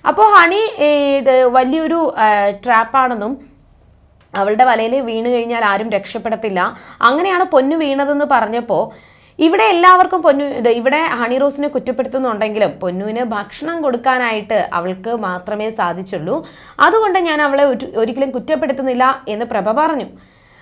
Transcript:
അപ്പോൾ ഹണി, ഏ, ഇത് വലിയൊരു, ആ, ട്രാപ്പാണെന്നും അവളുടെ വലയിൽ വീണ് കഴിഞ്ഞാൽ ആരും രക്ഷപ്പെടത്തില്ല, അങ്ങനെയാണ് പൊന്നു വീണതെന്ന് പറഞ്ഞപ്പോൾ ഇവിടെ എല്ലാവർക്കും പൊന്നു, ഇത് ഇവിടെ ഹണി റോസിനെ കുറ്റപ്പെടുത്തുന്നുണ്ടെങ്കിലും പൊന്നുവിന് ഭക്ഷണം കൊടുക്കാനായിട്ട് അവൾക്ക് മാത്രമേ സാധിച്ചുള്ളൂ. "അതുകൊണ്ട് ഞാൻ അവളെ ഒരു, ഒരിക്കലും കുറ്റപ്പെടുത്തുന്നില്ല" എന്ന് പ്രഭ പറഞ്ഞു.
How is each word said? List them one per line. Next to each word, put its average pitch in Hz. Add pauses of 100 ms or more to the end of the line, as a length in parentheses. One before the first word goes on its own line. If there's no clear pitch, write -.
അപ്പോൾ 415
ഹണി, 381 (100)
ഏ, 285
ഇത് 254
വലിയൊരു, 294
ആ, 208
ട്രാപ്പാണെന്നും 240 (840)
അവളുടെ 208
വലയിൽ 233
വീണ് 233
കഴിഞ്ഞാൽ 233
ആരും 208
രക്ഷപ്പെടത്തില്ല, 214 (260)
അങ്ങനെയാണ് 359
പൊന്നു 302
വീണതെന്ന് 285
പറഞ്ഞപ്പോൾ 226 (260)
ഇവിടെ 381
എല്ലാവർക്കും 370
പൊന്നു, 285
ഇത് 247
ഇവിടെ 262
ഹണി 240
റോസിനെ 285
കുറ്റപ്പെടുത്തുന്നുണ്ടെങ്കിലും 240
പൊന്നുവിന് 196
ഭക്ഷണം 240
കൊടുക്കാനായിട്ട് 240
അവൾക്ക് 185
മാത്രമേ 208
സാധിച്ചുള്ളൂ. 190 (340)
"അതുകൊണ്ട് 381
ഞാൻ 320
അവളെ 277
ഒരു, 254 (100)
ഒരിക്കലും 240
കുറ്റപ്പെടുത്തുന്നില്ല" 262
എന്ന് 214
പ്രഭ 214
പറഞ്ഞു. 220 (580)